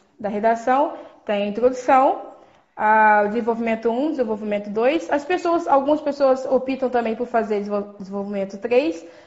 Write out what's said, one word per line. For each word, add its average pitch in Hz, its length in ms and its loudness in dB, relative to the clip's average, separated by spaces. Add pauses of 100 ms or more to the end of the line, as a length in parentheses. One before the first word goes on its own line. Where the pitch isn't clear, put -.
(200)
da 202 100 -6
redação, 233 640 0 (320)
tem 202 180 -2
a 208 40 -2
introdução, 262 720 2 (540)
a, 214 500 4
o - 40 0
desenvolvimento 226 600 -2
um, 269 220 0
desenvolvimento 214 580 -4
dois. 254 420 0
As 285 120 0
pessoas, 339 440 -2
algumas 294 340 2
pessoas 269 440 2
optam 254 440 -2
também 226 260 0
por 240 120 -6
fazer 214 320 0
desenvol-, 202 400 -6
desenvolvimento 196 580 -6
três, 247 480 0 (220)